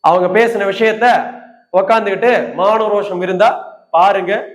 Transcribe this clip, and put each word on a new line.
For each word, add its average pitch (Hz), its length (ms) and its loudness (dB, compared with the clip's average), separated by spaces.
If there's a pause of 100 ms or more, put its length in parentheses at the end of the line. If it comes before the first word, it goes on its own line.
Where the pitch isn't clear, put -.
அவங்க 180 180 2 (100)
பேசின 226 360 0
விஷயத்த 220 340 0 (720)
உக்காந்துக்கிட்டு 208 520 0 (280)
மானரோஷம் 208 640 0
இருந்தா 190 240 2 (480)
பாருங்க 190 360 2 (220)